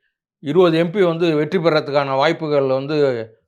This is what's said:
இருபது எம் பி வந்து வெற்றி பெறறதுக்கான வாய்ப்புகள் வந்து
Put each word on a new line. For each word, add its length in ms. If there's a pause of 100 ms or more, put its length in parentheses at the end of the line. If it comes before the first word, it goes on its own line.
(380)
இருபது 400
எம் 120
பி 120
வந்து 320
வெற்றி 240
பெறறதுக்கான 580
வாய்ப்புகள் 500
வந்து 300 (520)